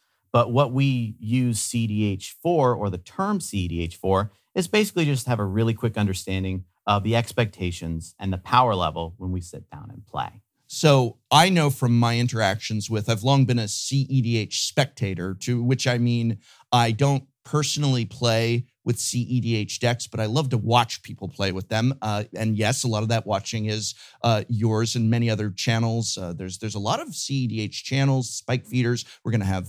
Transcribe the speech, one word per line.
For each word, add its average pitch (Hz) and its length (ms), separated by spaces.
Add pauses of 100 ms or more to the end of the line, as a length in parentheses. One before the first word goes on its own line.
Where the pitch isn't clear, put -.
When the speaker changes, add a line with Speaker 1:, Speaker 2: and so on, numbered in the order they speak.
(320)
Speaker 1:
but 120 180
what 123 220
we 127 480
use 120 400
C 113 260
D 107 200
H 98 360
for, 151 320
or 101 160
the 87 80
term 196 400
C 95 300
D 85 140
H 85 120
for, 95 380 (240)
is 185 100
basically 202 380
just 139 240
have 120 100
a 104 60
really 113 300
quick 107 220
understanding 95 680 (220)
of 104 180
the 110 100
expectations 87 1040
and 98 140
the 90 60
power 123 360
level 85 420
when 92 140
we 90 100
sit - 300
down - 220
and - 140
play. - 340 (260)
Speaker 2:
So 135 520 (120)
I 160 180
know 160 220
from 120 260
my 117 220
interactions 107 720
with, 107 180
I've 104 140
long 135 220
been 120 160
a 107 80
C 135 400
E 135 120
D 117 180
H - 280
spectator, 95 720
to 120 220
which 123 240
I 123 120
mean 117 400 (340)
I 120 180
don't 135 340 (200)
personally 143 600
play 117 640 (180)
with 117 140
C - 220
E 123 200
D 113 160
H 104 220
decks, 120 280
but - 140
I 110 60
love 131 240
to 120 80
watch 113 440
people - 260
play 98 240
with 92 160
them. 117 340
Uh, 107 220 (100)
and 110 220
yes, 107 260
a 127 60
lot 107 140
of 110 80
that 113 160
watching 107 400
is, 107 280 (280)
uh, 110 260
yours 113 480
and 113 140
many 117 200
other 107 200
channels. 113 680
Uh, 87 140
there's, 92 260
there's 104 160
a 104 60
lot 139 200
of 277 140
C - 200
E 131 120
D 110 140
H - 240
channels, 135 460
Spike - 360
Feeders. 120 380 (180)
We're 117 100
gonna 104 120
have, 92 240